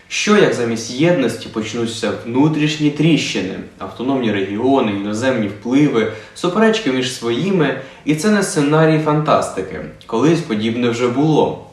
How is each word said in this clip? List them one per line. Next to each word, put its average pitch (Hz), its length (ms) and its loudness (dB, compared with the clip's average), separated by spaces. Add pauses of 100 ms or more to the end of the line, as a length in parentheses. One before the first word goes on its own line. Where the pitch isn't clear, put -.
Що, - 300 0
як 175 160 4
замість 117 380 -4
єдності 131 580 0
почнуться 113 640 -6 (140)
внутрішні 151 640 0
тріщини, 143 720 0 (200)
автономні 120 520 -4
регіони, 107 600 0
іноземні 107 560 -2
впливи, 117 640 2 (240)
суперечки 196 560 2
між 127 240 -2
своїми? 143 680 0 (240)
І 151 100 0
це 208 140 0
не 202 140 4
сценарій 156 560 2
фантастики. 151 840 0 (240)
Колись 143 340 2
подібне 113 500 -2
вже 117 180 0
було 135 640 2